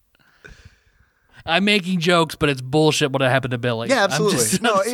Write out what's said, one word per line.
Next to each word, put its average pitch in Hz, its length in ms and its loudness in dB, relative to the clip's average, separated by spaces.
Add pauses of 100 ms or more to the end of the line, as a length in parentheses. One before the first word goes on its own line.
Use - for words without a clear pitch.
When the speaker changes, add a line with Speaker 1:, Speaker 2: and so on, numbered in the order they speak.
(1400)
Speaker 1:
I'm 170 200 0
making 190 340 0
jokes, 165 380 0
but 151 120 0
it's 131 120 -2
bullshit 147 500 0
what 135 100 -2
happened 131 300 2
to 127 80 -4
Billy. 117 300 -4
Speaker 2:
Yeah, 233 160 2
Speaker 1:
I'm 190 80 2
Speaker 2:
absolutely. 170 260 0
Speaker 1:
just, 113 160 0
<laughs> 180 100 -2
I 247 40 0
Speaker 2:
No, 214 80 2
Speaker 1:
just 196 180 0